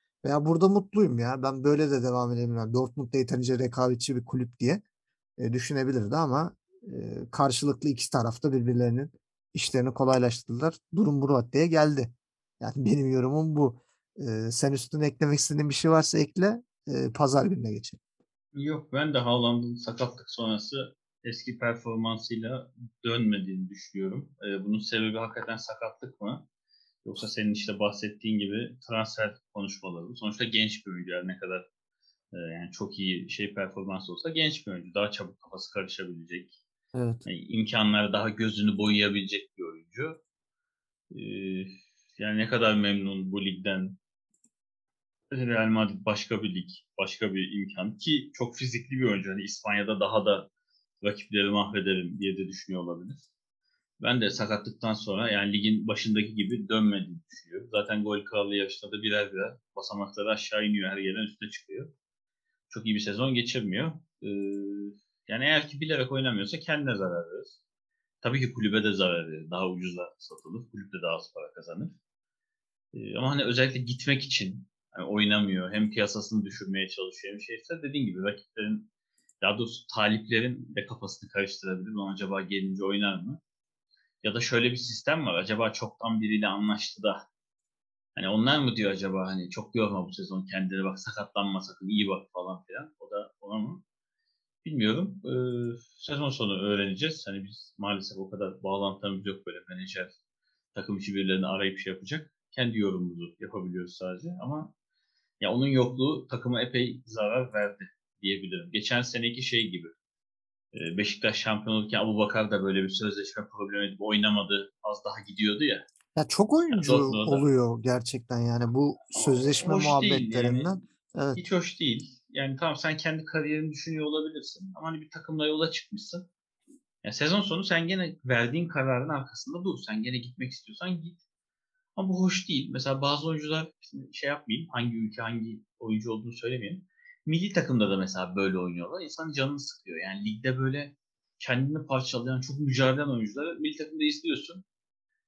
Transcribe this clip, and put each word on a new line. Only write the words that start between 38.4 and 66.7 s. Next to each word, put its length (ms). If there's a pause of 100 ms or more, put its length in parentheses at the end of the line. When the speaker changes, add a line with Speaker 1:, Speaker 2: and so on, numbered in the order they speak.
Speaker 2:
boyayabilecek 800
bir 40
oyuncu. 600 (880)
E, 100 (960)
yani 200
ne 100
kadar 260
memnun 580
bu 120
ligden. 540 (1300)
Real 360
Madrid 360
başka 380
bir 120
lig, 160 (280)
başka 360
bir 260
imkan 380
ki 360
çok 220
fizikli 400
bir 80
oyuncu. 260
Hani 120
İspanya'da 580
daha 240
da 260 (540)
rakipleri 460
mahvederim 680
diye 180
de 120
düşünüyor 340
olabilir. 340 (880)
Ben 180
de 100
sakatlıktan 640
sonra 360
yani 220
ligin 360
başındaki 460
gibi 340
dönmediğini 520 (100)
düşünüyorum. 420
Zaten 320
gol 200
kralı 300
yarışında 380
da 100
birer 300
birer 260 (180)
basamakları 540
aşağı 360
iniyor, 240
her 80
gelen 280
üstüne 240
çıkıyor. 420 (760)
Çok 180
iyi 80
bir 60
sezon 340
geçirmiyor. 580 (300)
Ee, 60 (1000)
yani 160
eğer 240
ki 120
bilerek 320
oynamıyorsa 460
kendine 380